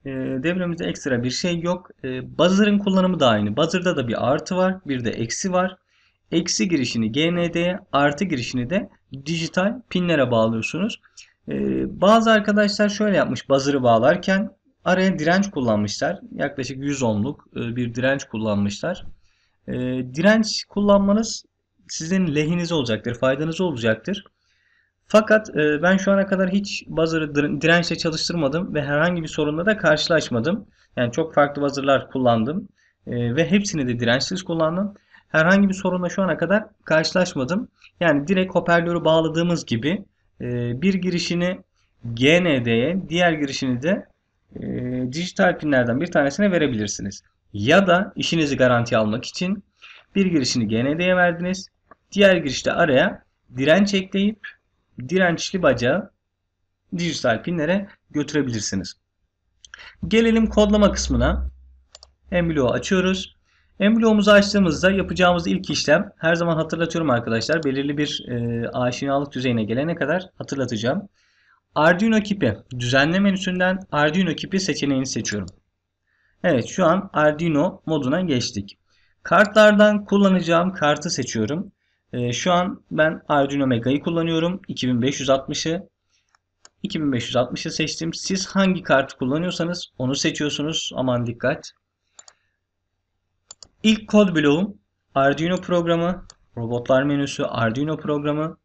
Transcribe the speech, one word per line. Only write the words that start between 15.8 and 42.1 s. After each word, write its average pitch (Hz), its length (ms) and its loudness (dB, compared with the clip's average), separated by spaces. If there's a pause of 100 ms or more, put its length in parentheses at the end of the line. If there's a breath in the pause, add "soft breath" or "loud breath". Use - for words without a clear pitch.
Yaklaşık 135 440 -6
yüz 139 240 -4
ohmluk, 113 540 -2
e, 120 200 -6
bir 120 180 -4
direnç 131 300 0
kullanmışlar. 107 840 -4 (600)
E, 127 80 -8 (400)
direnç 214 500 2
kullanmanız 202 800 0 (440)
sizin 170 460 -2
lehinize 165 400 -2
olacaktır, 120 400 -2
faydanız 151 460 -2
olacaktır. 123 640 -2 (840)
Fakat, 214 460 2
e, 151 260 0
ben 185 140 4
şu 196 160 2
ana 196 140 2
kadar 190 240 0
hiç 202 360 -4
buzzer'ı 156 480 -2
dire-, 147 260 0
dirençle 165 360 2
çalıştırmadım 160 800 -4
ve 147 100 -2
herhangi 160 380 0
bir 156 60 -8
sorunla 151 380 -2
da 214 100 2
karşılaşmadım. 156 880 0 (300 soft breath)
Yani 120 160 -2
çok 160 220 -4
farklı 143 280 2
buzzer'lar 135 480 0
kullandım, 127 580 0 (380)
e, 120 300 -4
ve 156 140 0
hepsini 165 380 0
de 117 120 -4
dirençsiz 131 420 0
kullandım. 170 520 -2 (340 soft breath)
Herhangi 190 400 4
bir 185 60 0
sorunla 180 340 -2
şu 190 140 -2
ana 165 140 0
kadar 170 280 0 (200)
karşılaşmadım. 160 840 0 (320 soft breath)
Yani 147 280 2
direkt 185 260 0
hoparlörü 170 500 2
bağladığımız 160 600 2
gibi, 143 380 -2 (360)
e, 123 420 -6
bir 190 120 2
girişini 175 640 -2 (540)